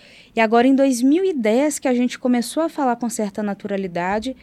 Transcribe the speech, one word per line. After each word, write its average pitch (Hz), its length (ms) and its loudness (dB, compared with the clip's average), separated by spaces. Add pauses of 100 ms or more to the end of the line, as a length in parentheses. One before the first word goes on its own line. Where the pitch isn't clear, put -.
(360)
e 226 40 -2
agora 233 280 4
em 269 60 6
dois 262 300 2
mil 311 200 4
e 381 100 0
dez 262 440 0
que - 100 -4
a 254 60 2
gente 247 240 0
começou 247 460 -2
a 330 60 -2
falar 262 260 -2
com 240 140 -6
certa 214 340 -6
naturalidade, 196 1000 -6